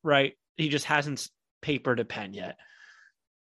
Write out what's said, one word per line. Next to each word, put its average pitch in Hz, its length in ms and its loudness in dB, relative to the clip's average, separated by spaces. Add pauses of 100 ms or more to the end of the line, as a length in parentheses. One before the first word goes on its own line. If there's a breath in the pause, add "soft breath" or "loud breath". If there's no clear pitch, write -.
right? 139 360 4 (180)
He 156 140 0
just 143 160 0
hasn't 147 420 0 (340)
papered 127 380 0
a 113 60 -2
pen 101 280 -10
yet. 92 220 -10 (840 soft breath)